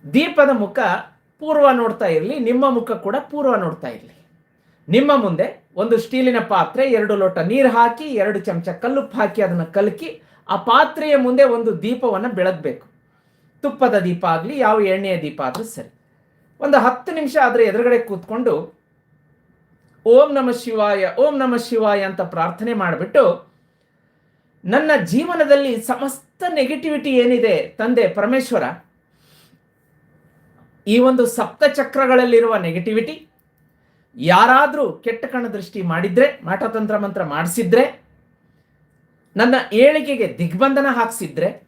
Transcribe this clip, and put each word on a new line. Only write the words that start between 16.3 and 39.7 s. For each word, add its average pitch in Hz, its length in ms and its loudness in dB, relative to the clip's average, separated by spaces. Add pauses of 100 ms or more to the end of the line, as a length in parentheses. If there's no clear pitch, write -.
ಒಂದು 285 180 4
ಹತ್ತು 247 340 -2
ನಿಮಿಷ 302 300 -4
ಅದ್ರ 240 180 2
ಎದುರುಗಡೆ 233 380 2
ಕೂತ್ಕೊಂಡು 202 840 -6 (1200)
"ಓಂ 277 260 6
ನಮಃ 262 200 0
ಶಿವಾಯ, 208 680 -2
ಓಂ 285 180 2
ನಮಃ 254 200 0
ಶಿವಾಯ" 214 460 0
ಅಂತ 190 180 -6
ಪ್ರಾರ್ಥನೆ 180 540 -4
ಮಾಡ್ಬಿಟ್ಟು, 185 760 0 (1120)
"ನನ್ನ 285 260 0 (140)
ಜೀವನದಲ್ಲಿ 277 760 2
ಸಮಸ್ತ 269 680 -8
ನೆಗೆಟಿವಿಟಿ 294 640 -2
ಏನಿದೆ 240 680 2
ತಂದೆ 226 300 2
ಪರಮೇಶ್ವರ, 226 540 -2 (2250)
ಈ 214 120 2
ಒಂದು 254 280 4
ಸಪ್ತ - 380 -4
ಚಕ್ರಗಳಲ್ಲಿರುವ 254 920 2
ನೆಗೆಟಿವಿಟಿ, 214 720 -4 (880)
ಯಾರಾದ್ರೂ 240 760 4
ಕೆಟ್ಟ 233 320 -8
ಕಣ 247 220 -6
ದೃಷ್ಟಿ 196 360 -10
ಮಾಡಿದ್ರೆ, 180 600 0
ಮಾಟತಂತ್ರ 214 540 -4
ಮಂತ್ರ 190 260 -4
ಮಾಡಿಸಿದ್ರೆ, 175 800 0 (1300)
ನನ್ನ 247 180 4 (180)